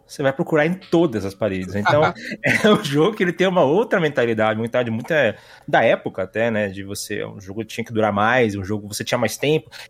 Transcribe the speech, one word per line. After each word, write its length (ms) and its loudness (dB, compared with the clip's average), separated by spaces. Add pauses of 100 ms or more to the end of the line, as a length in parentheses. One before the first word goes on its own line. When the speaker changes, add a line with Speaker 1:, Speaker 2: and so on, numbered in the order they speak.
Speaker 1:
Você 160 -10
vai 100 2
procurar 340 0
em 80 -2
todas 500 0
as 100 -6
paredes. 400 -4
Então, 280 2
Speaker 2:
<laughs> 420 -4
Speaker 1:
é 260 2
um 140 4
jogo 320 2
que 60 -4
ele 100 2
tem 160 0
uma 160 4
outra 340 2
mentalidade, 600 0
uma 40 -4
mentalidade 280 -2
muito, 220 -6
é, 240 2 (300)
da 160 4
época 400 2
até, 280 -2
né, 180 0
de 160 -10
você, 400 -8
um 160 -12
jogo 240 -10
tinha 200 -10
que 80 -12
durar 200 2
mais, 420 2
um 80 -6
jogo 240 -6
você 160 -10
tinha 160 -2
mais 180 -2
tempo. 340 -2 (200)